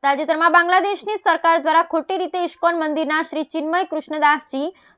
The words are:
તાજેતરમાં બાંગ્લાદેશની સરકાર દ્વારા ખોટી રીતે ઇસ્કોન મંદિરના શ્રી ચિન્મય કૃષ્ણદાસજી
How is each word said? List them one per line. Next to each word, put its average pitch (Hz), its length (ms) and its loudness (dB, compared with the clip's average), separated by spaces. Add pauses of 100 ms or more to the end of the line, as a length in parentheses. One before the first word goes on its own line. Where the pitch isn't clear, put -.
તાજેતરમાં 311 500 0
બાંગ્લાદેશની 370 640 2
સરકાર 330 420 2
દ્વારા 320 240 2
ખોટી 330 340 -2
રીતે 359 280 -2
ઇસ્કોન 339 340 -2
મંદિરના 311 440 -2
શ્રી 311 200 -6
ચિન્મય 320 420 -4
કૃષ્ણદાસજી 302 920 -2 (240)